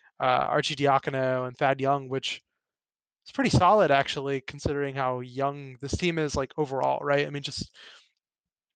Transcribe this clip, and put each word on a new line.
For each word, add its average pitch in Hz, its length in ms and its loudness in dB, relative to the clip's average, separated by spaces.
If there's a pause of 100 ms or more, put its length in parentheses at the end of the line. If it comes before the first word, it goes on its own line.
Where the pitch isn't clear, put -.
(200)
uh, 131 300 2
Arcidiacono 135 960 0
and 123 100 -10
Thad 135 240 0
Young, 135 300 0
which - 320 -6 (840)
is - 80 -20
pretty 247 180 0
solid, 180 400 6
actually, 139 520 0
considering 143 520 -4
how 127 260 -2
young 135 600 -6
this 139 160 -6
team 170 220 0
is, 151 180 -2
like, 135 220 -4
overall, 135 440 0
right? 143 240 2
I 147 40 -8
mean, 143 120 -8
just, - 280 -10 (1040)